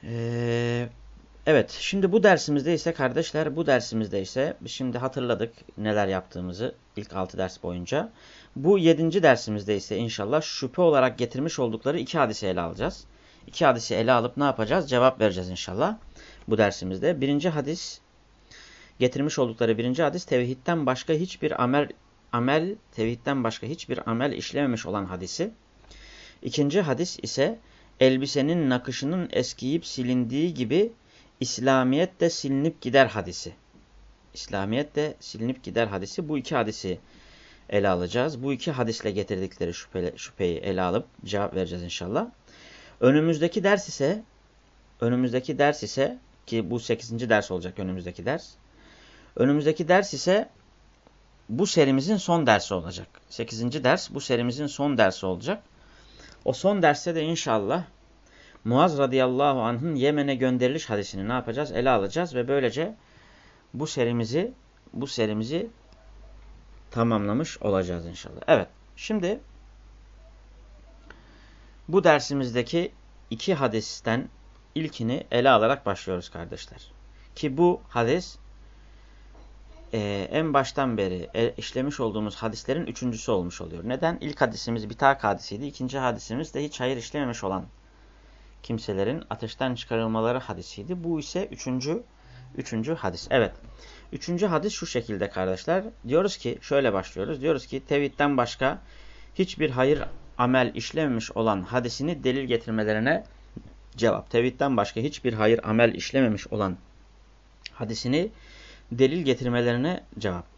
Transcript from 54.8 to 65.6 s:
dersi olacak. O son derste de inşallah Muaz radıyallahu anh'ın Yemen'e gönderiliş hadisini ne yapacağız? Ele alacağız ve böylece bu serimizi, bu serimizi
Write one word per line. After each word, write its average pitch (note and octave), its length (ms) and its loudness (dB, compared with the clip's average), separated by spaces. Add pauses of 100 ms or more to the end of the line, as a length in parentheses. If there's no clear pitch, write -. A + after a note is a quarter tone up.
dersi G2 280 4
olacak. G#2+ 360 -4 (840)
O - 80 0
son G3 300 2
derste D3+ 320 4
de D#3+ 80 0
inşallah D3+ 600 0 (800)
Muaz C#3+ 340 4
radıyallahu C3 640 4
anh'ın A#2+ 340 -2
Yemen'e C#3 400 2
gönderiliş B2+ 560 0
hadisini G2+ 380 -4
ne A#2 40 -2
yapacağız? B2 400 -4
Ele B2+ 180 2
alacağız B2 440 0
ve B2 140 -2
böylece C#3 460 0 (800)
bu C3+ 120 -4
serimizi, A#2+ 640 0 (400)
bu C3 140 -6
serimizi A#2 600 -2 (1200)